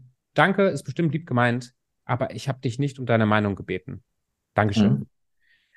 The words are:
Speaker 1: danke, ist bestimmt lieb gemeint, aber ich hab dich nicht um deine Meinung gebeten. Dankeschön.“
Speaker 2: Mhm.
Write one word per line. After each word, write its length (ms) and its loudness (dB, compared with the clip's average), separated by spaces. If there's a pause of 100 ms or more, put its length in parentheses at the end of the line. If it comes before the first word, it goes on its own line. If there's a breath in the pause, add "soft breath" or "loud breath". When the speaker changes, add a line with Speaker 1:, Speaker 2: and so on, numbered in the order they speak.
(340)
Speaker 1:
danke, 340 4
ist 160 -4
bestimmt 280 -2
lieb 140 -6
gemeint, 480 0 (300)
aber 300 -4
ich 140 -12
hab 140 -8
dich 160 -6
nicht 200 -4
um 80 -10
deine 200 2
Meinung 300 2
gebeten. 460 -10 (520)
Dankeschön.“ 460 4
Speaker 2:
Mhm. 60 -10 (720)